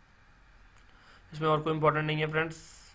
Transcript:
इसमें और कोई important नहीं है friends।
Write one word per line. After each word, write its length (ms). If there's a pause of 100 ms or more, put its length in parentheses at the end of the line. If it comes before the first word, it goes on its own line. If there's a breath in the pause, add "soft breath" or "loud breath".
(1300 soft breath)
इसमें 160
और 120
कोई 140
important 320
नहीं 120
है 80
friends। 300 (380)